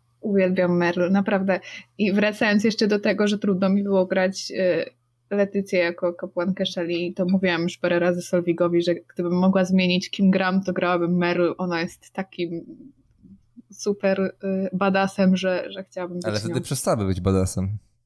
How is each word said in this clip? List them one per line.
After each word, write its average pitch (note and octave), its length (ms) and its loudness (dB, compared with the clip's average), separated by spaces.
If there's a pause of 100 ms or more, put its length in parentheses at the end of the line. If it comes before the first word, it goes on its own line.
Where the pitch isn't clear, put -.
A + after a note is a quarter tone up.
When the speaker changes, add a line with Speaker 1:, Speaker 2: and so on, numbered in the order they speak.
(200)
Speaker 1:
uwielbiam F#3 580 2
Merl, F3 340 0
naprawdę. F#3+ 480 2 (380)
I G3+ 160 0
wracając G#3 500 2
jeszcze A3 240 2
do G#3 120 2
tego, G#3 280 0
że G#3 120 -2
trudno G3 300 0
mi G3 140 2
było G3 220 2
grać, F#3 520 -2
e, F3 280 0 (440)
Letycję G3 500 0
jako F3 340 -2
kapłankę F3+ 520 -4
Shelley, F3 480 -4
to F#3+ 120 -2
mówiłam F#3 380 2
już F3 140 -4
parę F3 220 0
razy F3 220 2
Solwigowi, F3 640 0
że F3 120 0
gdybym F3 380 -6
mogła F#3 320 4
zmienić, F#3 440 2
kim G3 220 4
gram, F#3+ 320 2
to F#3 100 -4
grałabym F3 440 0
Merl. F3 400 2
Ona F3 240 -4
jest - 300 -10
takim F3 540 -8 (1040)
super, G3+ 500 -2 (220)
e, F#3+ 340 -4
badassem, G3 600 2
że, F#3 340 -2
że G3 120 -12
chciałabym F3+ 340 -10
być F3 80 -8
Speaker 2:
Ale G#2 140 -2
wtedy A2+ 140 -4
Speaker 1:
nią. - 80 -2
Speaker 2:
przestałaby C3+ 440 -2
być F#2 160 0
badassem. F#2+ 560 0 (280)